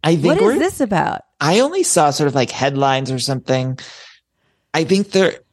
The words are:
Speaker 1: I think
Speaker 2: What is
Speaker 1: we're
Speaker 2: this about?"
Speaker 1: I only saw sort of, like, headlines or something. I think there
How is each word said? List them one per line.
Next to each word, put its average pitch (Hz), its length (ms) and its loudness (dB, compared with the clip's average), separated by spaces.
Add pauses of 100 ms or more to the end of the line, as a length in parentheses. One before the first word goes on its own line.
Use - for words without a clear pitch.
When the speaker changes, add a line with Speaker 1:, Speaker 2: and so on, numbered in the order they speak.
Speaker 1:
I 165 120 4
think 147 100 -2
Speaker 2:
What 311 120 4
is 427 60 2
Speaker 1:
we're - 160 2
Speaker 2:
this 349 220 -2
about?" 190 400 -2 (180)
Speaker 1:
I 165 220 2
only 339 220 0
saw 151 280 2
sort 143 160 0
of, 135 80 -2
like, 139 160 0
headlines 135 600 0
or 131 80 -4
something. 131 580 -4 (960)
I 160 100 0
think 196 280 0
there 190 240 2 (180)